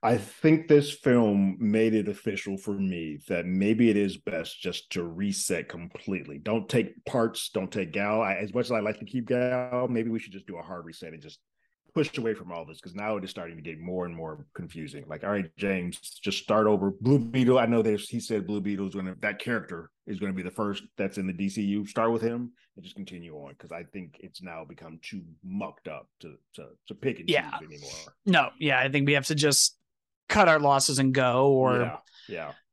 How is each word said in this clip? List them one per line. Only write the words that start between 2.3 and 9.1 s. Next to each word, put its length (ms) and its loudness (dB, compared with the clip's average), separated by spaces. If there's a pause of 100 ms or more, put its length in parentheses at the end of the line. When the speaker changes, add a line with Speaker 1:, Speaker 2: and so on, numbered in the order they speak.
Speaker 1:
for 160 -6
me 440 -4 (100)
that 180 -2
maybe 440 4
it 80 4
is 200 0
best 440 -8
just 300 -8
to 120 -4
reset 680 -4
completely. 680 -8
Don't 320 -4
take 360 -2
parts, 440 -2
don't 220 -4
take 220 -6
Gal. 280 0
I, 140 0
as 180 -8
much 120 0
as 60 -4
I 80 0
like 200 -4
to 60 -12
keep 220 -6